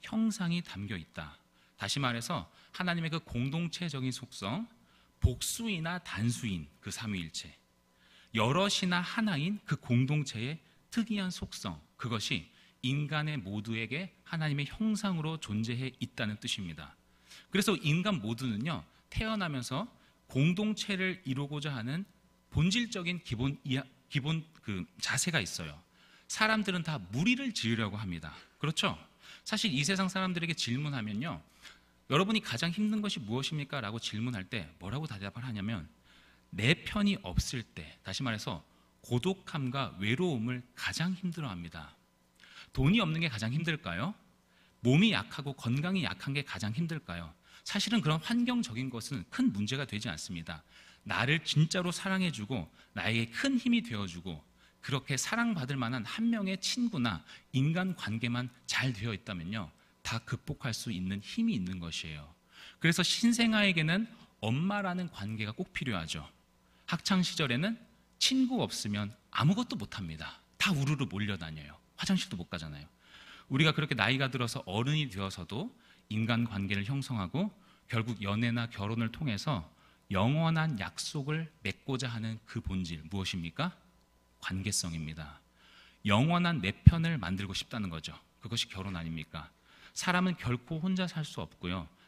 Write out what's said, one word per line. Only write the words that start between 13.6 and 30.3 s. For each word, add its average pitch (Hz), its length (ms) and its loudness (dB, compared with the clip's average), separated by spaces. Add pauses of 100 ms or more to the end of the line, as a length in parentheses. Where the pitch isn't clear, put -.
하나님의 147 420 -2
형상으로 185 720 0
존재해 117 600 -2
있다는 107 400 -2
뜻입니다. 82 560 -8 (540)
그래서 190 260 4
인간 165 440 2
모두는요, 117 640 -2 (280)
태어나면서 180 760 -2 (400)
공동체를 185 1000 2
이루고자 143 480 -2
하는 135 300 -4 (460)
본질적인 180 760 2
기본 131 380 0
이하-, 135 220 0 (240)
기본 156 360 0 (180)
그 95 240 -2 (140)
자세가 156 400 2
있어요. 80 380 -6 (500)
사람들은 214 540 2
다 156 160 -2 (120)
무리를 240 420 2
지으려고 110 460 0
합니다. 82 360 -6 (240)
그렇죠? 151 400 0 (460)
사실 214 280 0
이 240 120 2
세상 190 240 2
사람들에게 180 460 -2